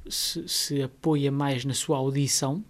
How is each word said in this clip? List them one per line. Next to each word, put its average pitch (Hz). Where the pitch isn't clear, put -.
se, -
se -
apoia 139
mais 139
na 139
sua -
audição, 139